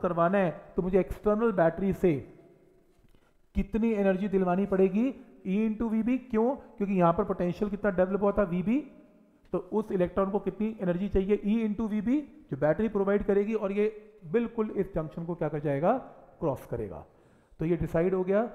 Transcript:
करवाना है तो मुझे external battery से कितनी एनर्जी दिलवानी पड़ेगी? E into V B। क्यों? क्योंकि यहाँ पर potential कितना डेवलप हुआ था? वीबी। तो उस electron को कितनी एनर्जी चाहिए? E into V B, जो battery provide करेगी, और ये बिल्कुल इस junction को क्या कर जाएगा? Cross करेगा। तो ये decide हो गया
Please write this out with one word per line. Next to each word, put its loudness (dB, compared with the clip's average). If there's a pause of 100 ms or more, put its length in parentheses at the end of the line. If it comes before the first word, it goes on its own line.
करवाना 2
है 4 (260)
तो 0
मुझे 2
external 0
battery 2
से 4 (1400)
कितनी 0
एनर्जी 2
दिलवानी 2
पड़ेगी? 2 (320)
E 0
into -2
V 0
B। 0
क्यों? 0 (220)
क्योंकि -2
यहाँ 6
पर 0
potential -2
कितना -2
डेवलप 0
हुआ 2
था? 2
वीबी। 0 (760)
तो 2
उस -4
electron 0
को 0
कितनी -4
एनर्जी -2
चाहिए? 2
E 0 (100)
into -2
V -2
B, 0 (340)
जो -6
battery 2
provide 0
करेगी, 2
और -4
ये 0 (420)
बिल्कुल -2
इस -4
junction -6
को -6
क्या -2
कर -6
जाएगा? 0 (460)
Cross -4
करेगा। -8 (540)
तो -4
ये 0
decide 0
हो 0
गया 2 (140)